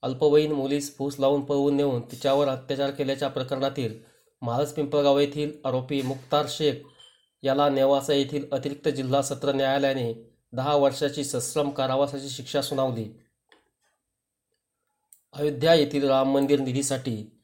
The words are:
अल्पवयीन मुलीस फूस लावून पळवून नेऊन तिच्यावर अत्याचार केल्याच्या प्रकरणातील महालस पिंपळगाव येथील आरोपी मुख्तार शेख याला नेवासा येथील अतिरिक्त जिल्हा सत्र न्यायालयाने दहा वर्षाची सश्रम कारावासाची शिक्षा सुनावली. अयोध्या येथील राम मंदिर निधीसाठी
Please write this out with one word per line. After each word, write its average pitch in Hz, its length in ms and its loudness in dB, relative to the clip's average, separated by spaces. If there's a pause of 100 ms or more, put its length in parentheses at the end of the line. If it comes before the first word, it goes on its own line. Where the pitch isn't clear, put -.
अल्पवयीन 147 500 4
मुलीस 143 460 -4
फूस 139 220 -6
लावून 139 220 2
पळवून 143 340 0
नेऊन 139 260 0
तिच्यावर 139 460 0
अत्याचार 135 440 -4
केल्याच्या 135 360 -4
प्रकरणातील 131 720 -4 (420)
महालस 127 320 -2
पिंपळगाव 143 460 2
येथील 147 320 -2 (140)
आरोपी 131 360 -2
मुख्तार 135 480 -2
शेख 151 240 0 (720)
याला 139 260 2
नेवासा 135 440 2
येथील 143 380 -2
अतिरिक्त 139 380 -4
जिल्हा 135 320 0
सत्र 139 300 -4
न्यायालयाने 135 800 0 (220)
दहा 135 220 0
वर्षाची 139 480 2
सश्रम 139 460 -2
कारावासाची 135 600 -2
शिक्षा 135 320 -4
सुनावली. 131 580 -4 (2250)
अयोध्या 147 400 2
येथील 143 360 4
राम 135 240 4
मंदिर 139 260 4
निधीसाठी 127 720 -4 (120)